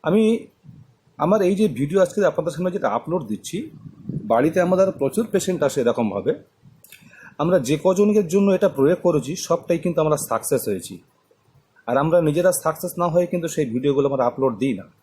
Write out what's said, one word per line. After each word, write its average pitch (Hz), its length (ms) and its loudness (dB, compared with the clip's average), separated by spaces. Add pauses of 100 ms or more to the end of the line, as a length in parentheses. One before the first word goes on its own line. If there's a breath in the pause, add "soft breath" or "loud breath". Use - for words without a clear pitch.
আমি, 196 220 2 (920)
আমার 196 240 2
এই 185 140 2
যে 208 120 2
ভিডিও 143 340 0
আজকে 185 240 2
আপনাদের 165 260 0
সামনে 175 200 -4
যেটা 170 180 -2
আপলোড 151 340 -2
দিচ্ছি, - 340 -8 (640)
বাড়িতে 139 380 2
আমাদের 185 300 2
প্রচুর 190 400 -2
পেশেন্ট 180 320 -2
আসে 139 180 0
এরকমভাবে। 113 500 0 (1040 loud breath)
আমরা 175 220 2
যে 147 240 0
কজনের 202 440 4
জন্য 196 240 2
এটা 185 180 2
প্রয়োগ 143 340 2
করেছি, 151 320 0
সবটাই - 440 -2
কিন্তু 170 220 -2
আমরা 151 160 2
সাকসেস 117 500 -4
হয়েছি। 92 280 -6 (920)
আর 123 100 0
আমরা 160 240 4
নিজেরা 165 300 2
সাকসেস 170 460 -4
না 175 100 0
হয়ে 175 200 2
কিন্তু 170 200 -4
সেই 151 180 -2
ভিডিওগুলো 135 440 0
আমরা 131 160 0
আপলোড 123 320 0
দিই 127 160 -2
না। 92 100 -8 (200)